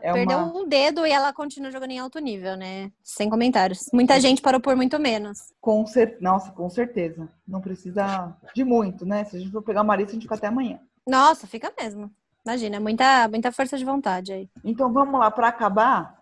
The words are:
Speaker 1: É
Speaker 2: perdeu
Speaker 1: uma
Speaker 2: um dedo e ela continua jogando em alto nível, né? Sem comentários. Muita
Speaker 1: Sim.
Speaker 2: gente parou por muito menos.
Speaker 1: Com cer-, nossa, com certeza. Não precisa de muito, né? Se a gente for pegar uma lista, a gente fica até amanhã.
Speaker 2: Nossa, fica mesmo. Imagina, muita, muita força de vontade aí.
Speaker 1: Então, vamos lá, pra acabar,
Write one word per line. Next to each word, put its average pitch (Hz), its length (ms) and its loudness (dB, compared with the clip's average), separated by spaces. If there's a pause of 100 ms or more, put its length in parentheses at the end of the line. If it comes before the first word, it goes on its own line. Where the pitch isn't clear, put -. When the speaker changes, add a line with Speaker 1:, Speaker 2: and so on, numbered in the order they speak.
Speaker 1:
É 165 80 0
Speaker 2:
perdeu 247 280 2
Speaker 1:
uma 339 140 -2
Speaker 2:
um 370 140 -6
dedo 294 400 2
e - 20 2
ela 277 220 2
continua 277 400 -10
jogando 262 200 -10
em 254 80 -8
alto 254 200 -10
nível, 190 380 -6
né? 190 340 -10 (100)
Sem - 280 -4
comentários. 220 640 0
Muita 247 220 6
Speaker 1:
Sim. 269 40 6
Speaker 2:
gente 262 220 4
parou 262 180 4
por 269 160 2
muito 254 240 0
menos. 214 600 -4
Speaker 1:
Com 220 240 2
cer-, 226 340 2
nossa, 190 320 0
com 175 180 -8
certeza. 175 600 -4 (180)
Não 185 140 -8
precisa 185 760 -6 (180)
de 262 120 -2
muito, 214 400 0
né? 208 180 -2
Se 208 140 -12
a - 20 -10
gente 190 140 -10
for 214 80 -8
pegar 214 220 0
uma 214 120 2
lista, 202 160 -2
a 226 40 -10
gente 226 80 -8
fica 220 120 -6
até 208 120 -6
amanhã. 240 340 -4 (260)
Speaker 2:
Nossa, 269 400 4
fica 262 320 -10
mesmo. 208 320 -10 (340)
Imagina, 220 320 -4
muita, 226 520 4
muita 233 240 -2
força 269 240 -4
de 254 80 -6
vontade 196 480 -2
aí. 190 160 -10 (160)
Speaker 1:
Então, 233 260 0
vamos 269 260 2
lá, 220 140 4
pra 233 160 2
acabar, 214 760 2